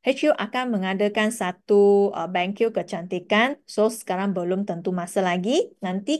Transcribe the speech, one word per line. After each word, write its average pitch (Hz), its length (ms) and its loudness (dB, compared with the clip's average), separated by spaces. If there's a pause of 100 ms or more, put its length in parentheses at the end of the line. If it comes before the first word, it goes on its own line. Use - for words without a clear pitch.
H 269 240 -2
U 302 80 4
akan 254 400 -4
mengadakan 208 560 0
satu, 202 880 2
uh, 165 80 -6
bengkel 185 480 -2
kecantikan. 185 960 -2
So, 220 240 2
sekarang 196 400 -4
belum 180 320 -2
tentu 175 240 -6
masa 180 320 -2
lagi. 190 640 0
Nanti 196 360 -2